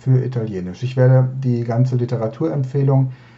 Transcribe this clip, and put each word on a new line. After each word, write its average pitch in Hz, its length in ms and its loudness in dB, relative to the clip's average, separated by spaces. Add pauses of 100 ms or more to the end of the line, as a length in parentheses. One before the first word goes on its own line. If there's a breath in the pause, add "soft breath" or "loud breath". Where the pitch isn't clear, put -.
für 127 240 2
Italienisch. 104 580 -6
Ich 123 140 -6
werde 127 320 6 (140)
die 120 220 -2
ganze 127 320 0
Literaturempfehlung 135 1160 -2 (260 loud breath)